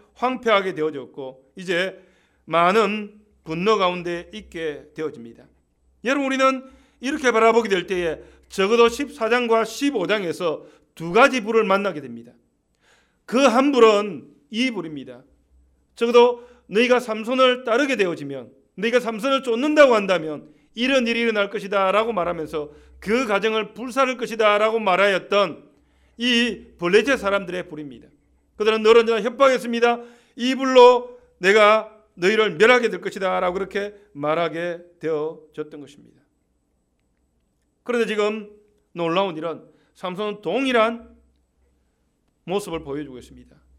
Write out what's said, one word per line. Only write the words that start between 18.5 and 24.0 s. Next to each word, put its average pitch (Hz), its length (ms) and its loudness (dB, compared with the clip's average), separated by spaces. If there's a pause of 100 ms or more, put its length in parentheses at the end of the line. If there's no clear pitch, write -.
너희가 233 240 0
삼손을 247 440 -4
쫓는다고 269 520 4
한다면 175 540 -4 (240)
이런 254 340 0
일이 233 140 -2
일어날 208 280 0
것이다"라고 202 640 -2
말하면서 165 580 -6 (280)
그 240 260 -2
가정을 214 480 -2
불사를 254 440 -4